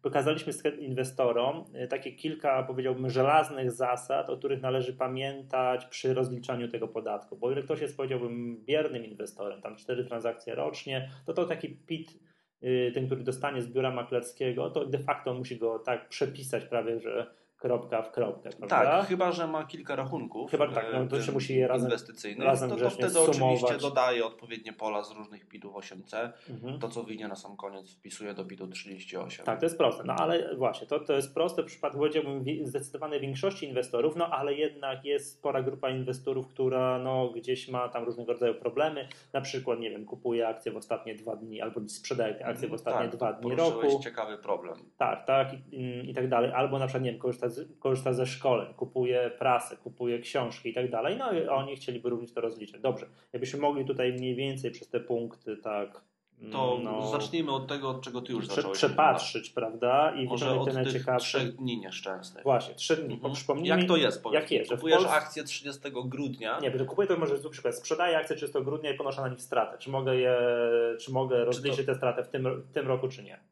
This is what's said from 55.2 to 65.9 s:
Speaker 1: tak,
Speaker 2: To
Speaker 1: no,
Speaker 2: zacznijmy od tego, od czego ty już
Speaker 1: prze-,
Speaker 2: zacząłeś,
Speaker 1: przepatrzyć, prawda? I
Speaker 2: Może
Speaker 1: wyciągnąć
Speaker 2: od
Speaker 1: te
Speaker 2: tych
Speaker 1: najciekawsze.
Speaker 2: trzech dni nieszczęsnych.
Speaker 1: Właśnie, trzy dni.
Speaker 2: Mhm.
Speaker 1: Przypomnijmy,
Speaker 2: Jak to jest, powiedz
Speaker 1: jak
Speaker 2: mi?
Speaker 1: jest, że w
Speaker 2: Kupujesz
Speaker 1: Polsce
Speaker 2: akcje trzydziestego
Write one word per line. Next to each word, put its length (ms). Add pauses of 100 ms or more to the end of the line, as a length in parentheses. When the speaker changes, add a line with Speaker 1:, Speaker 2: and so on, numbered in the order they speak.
Speaker 1:
tak, 440 (520)
Speaker 2:
To 300
Speaker 1:
no, 240
Speaker 2:
zacznijmy 460
od 160
tego, 220
od 120
czego 200
ty 100
już 140
Speaker 1:
prze-, 100
Speaker 2:
zacząłeś, 220
Speaker 1:
przepatrzyć, 720
prawda? 640
I 120
Speaker 2:
Może 200
Speaker 1:
wyciągnąć 220
Speaker 2:
od 60
Speaker 1:
te 100
Speaker 2:
tych 80
Speaker 1:
najciekawsze. 460
Speaker 2:
trzech 180
dni 220
nieszczęsnych. 680
Speaker 1:
Właśnie, 300
trzy 220
dni. 180
Speaker 2:
Mhm. 200
Speaker 1:
Przypomnijmy, 440
Speaker 2:
Jak 100
to 80
jest, 260
powiedz 200
Speaker 1:
jak 80
Speaker 2:
mi? 60
Speaker 1:
jest, 140
że 60
w 20
Speaker 2:
Kupujesz 200
Speaker 1:
Polsce 180
Speaker 2:
akcje 280
trzydziestego 600